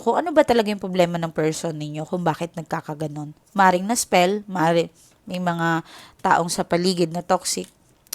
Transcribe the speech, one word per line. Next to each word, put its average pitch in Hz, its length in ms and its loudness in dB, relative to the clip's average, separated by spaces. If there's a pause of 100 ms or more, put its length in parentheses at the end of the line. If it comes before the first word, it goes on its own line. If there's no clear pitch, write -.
kung 233 160 2
ano 311 160 0
ba 302 80 6
talaga 233 240 2
yung 208 140 -4
problema 180 340 2
ng 165 160 -4
person 156 400 -2
ninyo, 151 320 -8
kung 180 160 -4
bakit 170 320 -2
nagkakaganon. 151 800 -8 (240)
Maring 185 320 4
na-spell, 208 560 2
maring 170 480 0 (320)
may 180 160 -8
mga 165 460 -2 (340)
taong 175 320 2
sa - 80 -4
paligid 175 480 0
na 175 160 -6
toxic. 180 480 -2 (420)